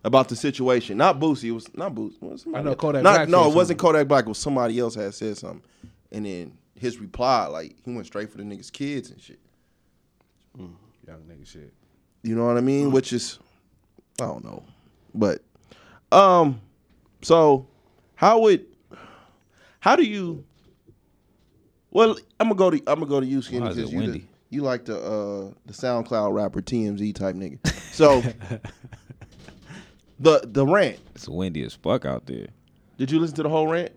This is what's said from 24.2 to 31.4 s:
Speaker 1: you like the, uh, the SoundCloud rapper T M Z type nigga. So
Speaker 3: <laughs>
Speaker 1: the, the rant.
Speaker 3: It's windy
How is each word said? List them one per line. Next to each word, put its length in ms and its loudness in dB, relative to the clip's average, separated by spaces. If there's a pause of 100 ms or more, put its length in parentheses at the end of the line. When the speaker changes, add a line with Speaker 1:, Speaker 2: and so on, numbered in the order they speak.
Speaker 1:
you 140 -8
like 240 -4
the, 120 -8
uh, 520 -8 (160)
the 80 -18
SoundCloud 600 -2
rapper 280 -4
T 240 -4
M 100 -4
Z 160 -4
type 240 -6
nigga. 220 -12 (340)
So 300 6
Speaker 3:
<laughs> 2000 -16
Speaker 1:
the, 260 6
the 220 0
rant. 320 2 (160)
Speaker 3:
It's 140 -20
windy 340 -6